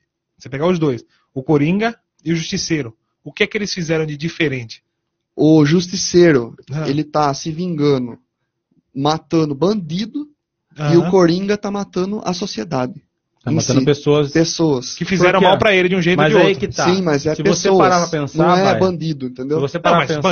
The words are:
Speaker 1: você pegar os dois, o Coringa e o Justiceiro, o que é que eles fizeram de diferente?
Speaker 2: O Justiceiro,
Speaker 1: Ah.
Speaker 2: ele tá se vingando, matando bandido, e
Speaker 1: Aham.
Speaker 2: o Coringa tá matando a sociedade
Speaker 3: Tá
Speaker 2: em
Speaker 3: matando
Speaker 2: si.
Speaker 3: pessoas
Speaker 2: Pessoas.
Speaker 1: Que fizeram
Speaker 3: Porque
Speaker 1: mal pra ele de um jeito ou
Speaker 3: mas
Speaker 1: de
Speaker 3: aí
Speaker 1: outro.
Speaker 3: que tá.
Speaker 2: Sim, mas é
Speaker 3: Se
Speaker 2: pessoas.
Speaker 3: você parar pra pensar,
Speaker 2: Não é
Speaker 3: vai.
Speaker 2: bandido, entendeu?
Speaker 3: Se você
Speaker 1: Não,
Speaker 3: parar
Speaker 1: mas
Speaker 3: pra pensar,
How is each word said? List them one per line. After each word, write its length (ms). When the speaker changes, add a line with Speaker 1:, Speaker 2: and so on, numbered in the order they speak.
Speaker 1:
você 100
pegar 180
os 120
dois, 260
o 80
Coringa 520
e 80
o 40
Justiceiro, 600
o 80
que 120
é 40
que 120
eles 160
fizeram 320
de 100
diferente? 680
Speaker 2:
O 300
Justiceiro, 880
Speaker 1:
Ah. 160
Speaker 2:
ele 160
tá 300
se 180
vingando, 680
matando 600
bandido, 720
e 40
Speaker 1:
Aham. 280
Speaker 2:
o 20
Coringa 480
tá 120
matando 540
a 80
sociedade 680
Speaker 3:
Tá 80
Speaker 2:
em 40
Speaker 3:
matando 260
Speaker 2:
si. 60
Speaker 3:
pessoas 460
Speaker 2:
Pessoas. 600
Speaker 1:
Que 120
fizeram 340
Speaker 3:
Porque 100
Speaker 1:
mal 80
pra 160
ele 140
de 80
um 60
jeito 160
ou 60
Speaker 3:
mas 100
Speaker 1:
de 40
Speaker 3:
aí 100
Speaker 1:
outro. 120
Speaker 3:
que 80
tá. 160
Speaker 2:
Sim, 80
mas 240
é 80
Speaker 3:
Se 80
Speaker 2:
pessoas. 320
Speaker 3:
você 80
parar 240
pra 140
pensar, 240
Speaker 2:
Não 100
é 100
Speaker 3:
vai. 140
Speaker 2:
bandido, 500
entendeu? 280
Speaker 3:
Se 60
você 160
Speaker 1:
Não, 40
Speaker 3:
parar 140
Speaker 1:
mas 120
Speaker 3:
pra 80
pensar, 160